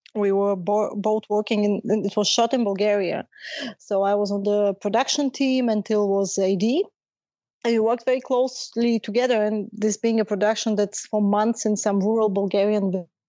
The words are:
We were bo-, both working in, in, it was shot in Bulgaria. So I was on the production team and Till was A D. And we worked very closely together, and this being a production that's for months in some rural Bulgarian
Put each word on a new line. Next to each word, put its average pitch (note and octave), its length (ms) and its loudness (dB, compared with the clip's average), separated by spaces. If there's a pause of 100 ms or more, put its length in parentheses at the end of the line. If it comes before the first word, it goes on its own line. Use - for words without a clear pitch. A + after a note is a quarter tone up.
(140)
We G3+ 180 0
were G3+ 240 0
bo-, G3 400 -2
both G#3+ 320 -2
working G#3 360 0
in, G#3 260 0
in, G#3+ 160 0
it G3+ 100 -4
was G#3 140 0
shot A#3 240 2
in B3 100 0
Bulgaria. G3 640 -2 (520)
So G3 240 -2
I G3+ 100 2
was G3+ 180 0
on G3+ 120 -2
the G#3 360 2
production B3+ 520 0
team C4 380 0
and G#3+ 140 0
Till G#3 240 0
was G3 300 0
A G3 180 2
D. A#3 300 0 (800)
And A#3 80 2
we A3+ 60 4
worked A3+ 260 0
very B3+ 160 2
closely B3 800 0
together, A#3+ 420 0
and G#3+ 300 -2
this G#3 260 -2
being A3+ 220 0
a G#3+ 60 2
production G#3+ 500 0
that's G3+ 320 -2
for G#3+ 120 -2
months G#3 460 2
in G#3+ 120 2
some G3+ 220 0
rural A3 300 2
Bulgarian G3 800 0 (220)